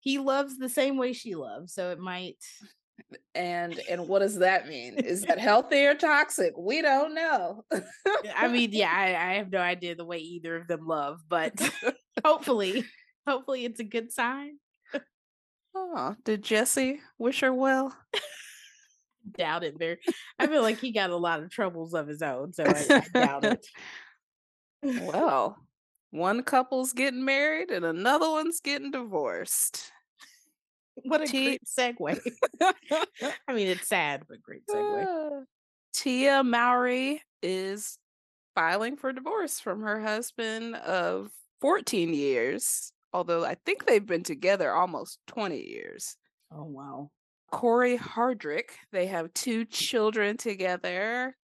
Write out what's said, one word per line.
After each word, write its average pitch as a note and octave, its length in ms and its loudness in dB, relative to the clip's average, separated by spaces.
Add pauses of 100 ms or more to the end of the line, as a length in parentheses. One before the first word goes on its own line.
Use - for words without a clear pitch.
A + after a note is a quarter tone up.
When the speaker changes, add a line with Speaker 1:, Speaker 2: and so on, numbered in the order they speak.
Speaker 1:
he C4+ 180 0
loves C4+ 400 0
the B3+ 100 -4
same C4+ 280 2
way B3+ 160 0
she A#3 220 -8
loves, C#3 400 -10
so F3+ 160 -4
it E3+ 80 -8
might F3+ 380 -8 (960)
Speaker 2:
And, F3 440 -4 (120)
and F3 180 -4
what G3 120 4
does G3 180 0
that F3+ 300 4
mean? B2 260 -10
Is G3 280 -2
that E4 160 2
Speaker 1:
<laughs> - 20 -4
Speaker 2:
healthy C#4+ 440 6
or C#4+ 100 8
toxic? D4+ 600 2
We G#3 260 0
don't D4 320 4
know. A3+ 560 -2
<laughs> E4 40 0 (500)
Speaker 1:
Yeah, G#3 120 -10
I G#3+ 120 4
mean, A#3+ 240 2
yeah, G3+ 200 4
I, F#3+ 160 4 (220)
I F#3 40 0
have G3+ 180 -2
no F#3+ 80 2
idea F3 340 -2
the E3+ 100 -10
way E3+ 140 -6
either E3 380 -8
of E3+ 120 -10
them D#3+ 180 -2
love, D#3 420 -2
but D#3+ 320 0 (220)
<laughs> B3+ 180 -2
Speaker 2:
<laughs> - 240 -8
Speaker 1:
hopefully, B3 600 4 (420)
hopefully C4 380 -2
it's A#3 160 -6
a A#3 40 -4
good A3+ 280 -4
sign. C#4 460 -4 (340)
<laughs> - 840 -14
Speaker 2:
Aw, F4 380 -4 (100)
did G#3+ 180 0
Jesse C4 580 2 (180)
wish B3 220 0
her C4 140 4
well? C4 420 2 (160)
Speaker 1:
<laughs> - 1200 -12
Doubt E3 280 -2
it, D3+ 140 -6
very, E3 200 -4 (400)
I C4+ 80 2
Speaker 2:
<laughs> - 20 4
Speaker 1:
feel D4+ 140 4
like A3 160 2
he B3+ 140 -6
got G3 180 2
a F3 60 -2
lot E3+ 260 0
of F3+ 80 -12
troubles E3+ 440 -4
of D3+ 140 -2
his D3+ 140 -6
own, C#3+ 320 -4
so D#3+ 160 -2
I, F#3 260 2
I - 180 4
doubt B3 300 2
it. A3 280 2
<laughs> - 40 -20 (1040)
Speaker 2:
Well, F3+ 760 2 (520)
one F#3+ 340 0
couple's B3+ 480 2
getting B3+ 320 -2
married D#4 460 0
and F3+ 140 -2
another A#3+ 460 2
one's D#4 300 -2
getting C#4 300 -4
divorced. F3 1000 -4 (1080)
Speaker 1:
What D4+ 180 2
a D#4 60 0
Speaker 2:
T- C4 180 2
Speaker 1:
great C4+ 200 0
segue. A#3+ 560 -2 (400)
Speaker 2:
<laughs> - 0 - (880)
Speaker 1:
I C4+ 60 -4
mean, G3+ 140 2
it's F3+ 200 -2
sad, D3 400 0
but - 140 -20
great - 240 -18
segue. G#4 400 -2 (340)
Speaker 2:
Uh, C4 40 -16 (480)
Tia C4+ 500 2
Mowry B3 800 2 (200)
is F#3+ 560 -4 (560)
filing G3+ 420 0
for C4+ 160 -6
divorce D#4 480 -4
from G#3 220 -6
her G#3+ 180 -4
husband A3+ 760 -4
of F#3 540 -2 (300)
fourteen G#3+ 540 2
years, C#3 760 0 (200)
although E3+ 320 0
I D#3+ 120 -2 (100)
think F#4+ 200 -2
they've G#3 180 6
been F3 200 -2
together E3+ 480 2
almost E3 540 -2
twenty F3+ 420 -6
years. - 480 -12 (340)
Speaker 1:
Oh, D3+ 140 -14
wow. C#3 460 -12 (400)
Speaker 2:
Corey B3 460 4
Hardrick, A3+ 720 -2 (220)
they F#3 140 0
have E3 280 -6
two A3+ 300 -2
children G#3+ 720 0
together. G3 1080 -4